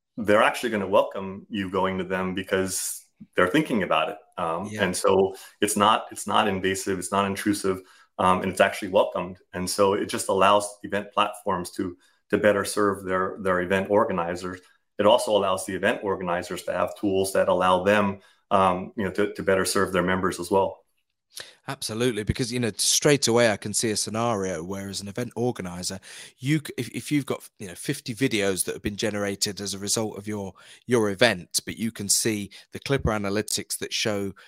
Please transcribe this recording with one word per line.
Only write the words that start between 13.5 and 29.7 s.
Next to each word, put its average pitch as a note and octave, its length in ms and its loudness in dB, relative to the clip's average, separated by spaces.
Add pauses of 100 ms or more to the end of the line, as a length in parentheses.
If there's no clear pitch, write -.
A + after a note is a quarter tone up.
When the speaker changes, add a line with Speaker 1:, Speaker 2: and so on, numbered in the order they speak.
Speaker 1:
event F#2+ 300 0
organizers. F#2 680 0 (380)
It G2+ 80 2
also A2 320 6
allows F#2+ 300 0
the F#2+ 80 -4
event G2+ 280 0
organizers F2+ 600 -4
to F2+ 100 -4
have F2+ 240 -2
tools F#2+ 360 0
that F#2+ 160 2
allow F#2 340 4
them, G2+ 380 2 (280)
um, F#2 480 2
you G#2+ 60 -2
know, F2+ 80 -2
to, G#2 220 0
to F#2+ 100 -8
better F#2+ 220 2
serve F#2 280 0
their F2+ 100 2
members F#2 360 0
as E2+ 100 -8
well. G2 300 0 (920)
Speaker 2:
Absolutely, A2+ 540 -2
because, A2+ 280 -2
you B2 80 -2
know, A2+ 160 0
straight - 540 4
away A#2 200 6
I G2+ 60 2
can G#2 180 -6
see A2+ 180 0
a G2+ 40 -4
scenario G2+ 640 -2
where G2 280 -8
as F#2+ 100 -8
an G2+ 80 -10
event A#2+ 300 -8
organizer, F#2 600 -4 (400)
you C#3+ 200 0
c-, - 200 -10
if, A#2 120 -6
if - 200 -8
you've D3 160 0
got, - 220 -6 (100)
you G2+ 100 -12
know, F2 80 -14
fifty - 380 -6
videos G2+ 520 0
that - 80 -4
have - 80 -12
been G#2 160 -6
generated G2+ 640 -4
as G2+ 120 -8